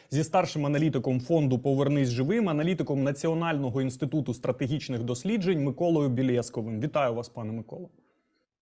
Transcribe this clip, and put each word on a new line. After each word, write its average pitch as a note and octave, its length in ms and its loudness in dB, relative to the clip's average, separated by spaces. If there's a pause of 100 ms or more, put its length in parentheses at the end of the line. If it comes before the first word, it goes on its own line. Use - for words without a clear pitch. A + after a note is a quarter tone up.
зі D3 140 0
старшим D#3+ 420 0
аналітиком C#3+ 540 2
фонду C3 400 2
«Повернись C#3 500 2
живим», E3 400 0
аналітиком D3+ 540 0
Національного C#3+ 760 0
інституту C3 520 -2
стратегічних B2+ 680 -2
досліджень E3+ 600 0
Миколою D3 460 2
Білєсковим. A#2+ 720 0
Вітаю C#3+ 320 0
вас, A#2+ 160 -6
пане A2 220 -8
Миколо. A2+ 380 -10 (720)